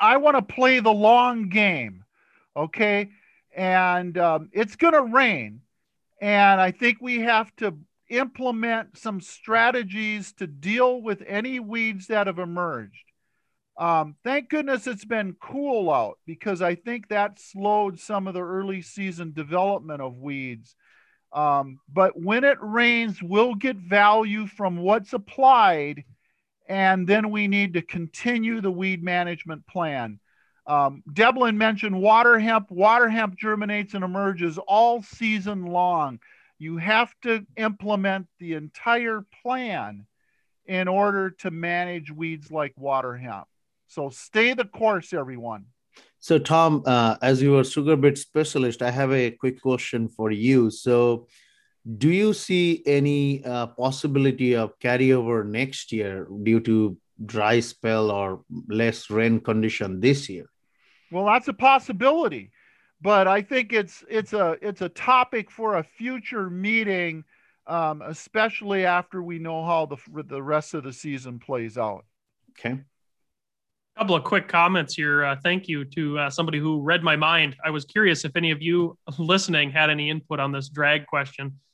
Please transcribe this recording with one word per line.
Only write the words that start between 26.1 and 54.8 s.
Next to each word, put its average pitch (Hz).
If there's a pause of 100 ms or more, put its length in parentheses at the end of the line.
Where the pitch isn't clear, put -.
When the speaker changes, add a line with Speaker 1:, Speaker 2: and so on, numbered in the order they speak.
Speaker 1:
and 190
then 214
we 208
need 202
to 170
continue 226
the 190
weed 185
management 175
plan. 131 (440)
Um, 143
Devlin 226
mentioned 214
water 226
hemp. 220
Water 220
hemp 220
germinates 208
and 190
emerges 185
all 226
season 208
long. 175 (380)
You 160
have 220 (100)
to 226 (120)
implement 196 (120)
the 165
entire 220 (180)
plan 165 (580)
in 185
order 196 (100)
to 185
manage 170
weeds 156
like 151
water 131
hemp. 117 (400)
So 143
stay 226
the 233
course, 202
everyone. 117 (540)
Speaker 2:
So 160
Tom, 156
uh, 117
as 131
you 139
are 131
sugar 147
beet 139
specialist, 143
I 123
have 135
a 123
quick 131
question 120
for 110
you. 113
So 120 (720)
do 143
you 208
see 175
any, 143
uh, 123
possibility 131
of 113
carryover 123